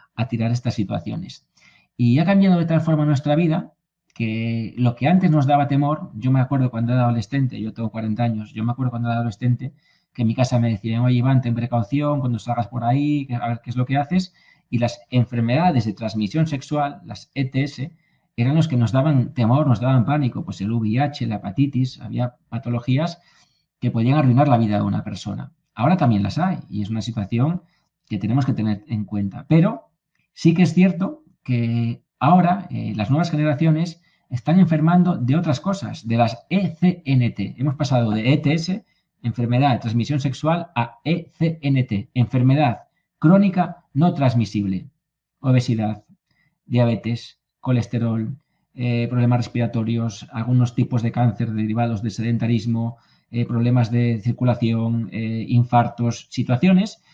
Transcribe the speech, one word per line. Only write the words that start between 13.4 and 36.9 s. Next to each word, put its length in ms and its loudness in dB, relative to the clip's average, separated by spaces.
ver 160 -6
qué 80 -12
es 40 -10
lo 120 -2
que 100 0
haces". 380 -2
Y 80 -2
las 320 -2
enfermedades 760 2
de 80 -4
transmisión 520 -2
sexual, 580 -4
las 300 -18
E 120 -2
T 180 -2
S, 280 -8
eran 180 2
los 120 2
que 100 -2
nos 140 2
daban 420 2
temor, 320 2
nos 140 2
daban 260 2
pánico, 400 -2
pues 160 -10
el 100 -2
V 160 -2
I 120 0
H, 260 -4
la 120 -4
hepatitis, 600 -2
había 360 -6
patologías 720 -4
que 100 -2
podían 300 2
arruinar 280 4
la 100 4
vida 180 0
de 80 0
una 200 -2
persona. 480 -10
Ahora 240 2
también 240 2
las 160 -2
hay 220 -2
y 140 -6
es 80 -6
una 100 -4
situación 600 -2
que 120 -6
tenemos 260 0
que 80 0
tener 340 -4
en 180 -4
cuenta. 420 -6
Pero 420 2
sí 200 4
que 80 2
es 140 4
cierto 480 2
que 600 -2
ahora, 500 4
eh, 260 -6
las 140 -2
nuevas 220 2
generaciones 720 0
están 300 2
enfermando 580 4
de 180 0
otras 240 0
cosas, 480 -6
de 100 0
las 320 0
E 300 0
C 260 2